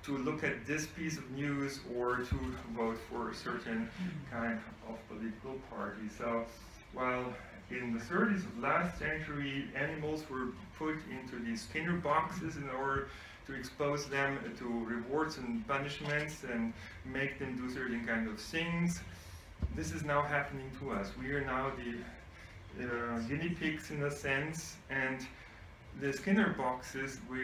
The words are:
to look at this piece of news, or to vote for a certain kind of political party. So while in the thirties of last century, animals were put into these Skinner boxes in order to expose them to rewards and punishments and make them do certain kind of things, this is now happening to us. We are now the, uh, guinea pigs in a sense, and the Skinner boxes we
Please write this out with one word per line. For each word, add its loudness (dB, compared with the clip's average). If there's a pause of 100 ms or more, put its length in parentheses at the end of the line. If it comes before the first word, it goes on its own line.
to 0
look 2
at 0
this 0
piece -2
of -6
news, 0 (160)
or 4
to 2 (400)
vote 2 (120)
for 0
a -4
certain -2 (420)
kind 0 (300)
of -4 (140)
political -6 (160)
party. -4 (100)
So 2 (480)
while 2 (360)
in 0
the 2
thirties 4
of -6
last 4
century, 0
animals 0
were 0 (300)
put 2 (160)
into -6
these 0
Skinner 2
boxes 4
in -4
order 2 (400)
to -6
expose 2
them 4 (200)
to 0
rewards 2
and 0
punishments 2
and 2 (320)
make 0
them -2
do -2
certain 0
kind 2
of -4
things, 2 (760)
this 0
is -2
now 6
happening 0 (100)
to -2
us. 0
We -2
are 2
now 2
the, -8
uh, 0 (100)
guinea 2
pigs 0
in 0
a 4
sense, 0 (140)
and 2 (720)
the 2
Skinner 6
boxes 0 (100)
we -2